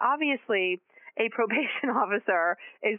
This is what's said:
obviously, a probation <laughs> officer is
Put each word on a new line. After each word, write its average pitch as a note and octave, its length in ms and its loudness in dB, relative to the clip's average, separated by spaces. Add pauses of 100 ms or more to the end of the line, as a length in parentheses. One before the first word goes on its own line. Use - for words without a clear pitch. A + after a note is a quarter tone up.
obviously, A#3 800 0 (340)
a A3+ 140 0
probation A#3+ 600 -2
<laughs> A3 40 -2
officer F#3 600 0 (260)
is G#3 160 0